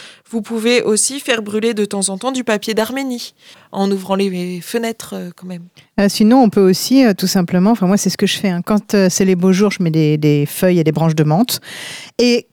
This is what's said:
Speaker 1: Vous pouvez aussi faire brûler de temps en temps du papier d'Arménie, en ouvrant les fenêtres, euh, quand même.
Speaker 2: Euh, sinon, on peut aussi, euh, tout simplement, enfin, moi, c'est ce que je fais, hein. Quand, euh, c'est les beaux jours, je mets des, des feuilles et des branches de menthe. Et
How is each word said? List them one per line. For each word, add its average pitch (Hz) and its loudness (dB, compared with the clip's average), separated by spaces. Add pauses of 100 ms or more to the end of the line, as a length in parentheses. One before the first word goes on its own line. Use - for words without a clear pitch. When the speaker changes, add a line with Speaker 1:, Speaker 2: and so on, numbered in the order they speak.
(300)
Speaker 1:
Vous 226 -6
pouvez 233 0
aussi 220 -2
faire 233 -4
brûler 214 -2
de 208 -2
temps 196 -4
en 196 -6
temps 240 -6
du 254 -4
papier 220 -2
d'Arménie, 240 -4 (380)
en 196 -2
ouvrant 190 -4
les 180 -4
fenêtres, 226 -8
euh, 185 -10
quand - -20
même. 180 -14 (360)
Speaker 2:
Euh, 202 4
sinon, 226 4
on 233 4
peut 196 4
aussi, 247 2
euh, 214 4
tout 185 -4
simplement, 180 2
enfin, 226 0
moi, 190 2
c'est 196 -2
ce - -4
que - 0
je - 0
fais, 202 -2
hein. 175 -4
Quand, 214 0
euh, 190 4
c'est - 0
les 190 2
beaux 185 2
jours, 202 2
je - -4
mets 165 0
des, 156 2
des 147 2
feuilles 180 2
et 160 2
des 156 2
branches 160 0
de 156 2
menthe. 156 0 (560)
Et 240 2